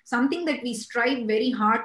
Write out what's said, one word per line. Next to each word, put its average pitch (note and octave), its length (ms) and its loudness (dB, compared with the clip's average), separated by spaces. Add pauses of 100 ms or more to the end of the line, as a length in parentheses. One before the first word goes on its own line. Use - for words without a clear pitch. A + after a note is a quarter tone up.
(160)
something C#4+ 300 0
that D4 160 0
we A#3+ 120 -4
strive B3 520 -2
very A3+ 240 2
hard G#3+ 340 2